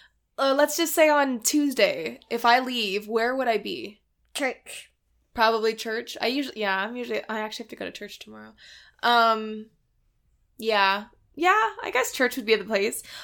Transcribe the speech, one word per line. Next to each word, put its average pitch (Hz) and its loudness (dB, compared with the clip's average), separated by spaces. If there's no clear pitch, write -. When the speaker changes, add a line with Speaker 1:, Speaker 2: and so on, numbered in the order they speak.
Speaker 1:
Uh, 269 2
let's 294 2
just 339 0
say 311 6
on 277 2
Tuesday, 233 0
if 233 -4
I 240 8
leave, 214 -4
where 233 0
would 262 -2
I 220 2
be? 196 -8
Speaker 2:
Church. - -6
Speaker 1:
Probably 226 2
church. 226 -8
I 226 -2
usually, 254 -4
yeah, 196 0
I'm 214 -4
usually, 240 -6
I 220 -6
actually 214 -8
have - -20
to - -16
go 196 -10
to 175 -10
church - -16
tomorrow. 214 -20
Um, 220 2
yeah. 208 2
Yeah, 403 4
I - -6
guess - 0
church 247 0
would 247 -6
be 220 4
the 196 -2
place. 208 -2